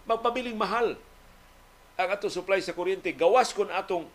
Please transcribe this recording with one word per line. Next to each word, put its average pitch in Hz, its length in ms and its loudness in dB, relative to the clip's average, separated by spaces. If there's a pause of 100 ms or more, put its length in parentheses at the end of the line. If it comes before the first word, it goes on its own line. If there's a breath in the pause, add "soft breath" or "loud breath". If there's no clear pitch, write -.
Magpabiling 233 540 -2
mahal 214 420 0 (960)
ang 180 160 0
atong 202 220 -4
supply 185 260 0
sa 170 160 -6
kuryente. 180 400 -2
Gawas 190 400 4
kung 196 160 0
atong 180 320 -2 (120)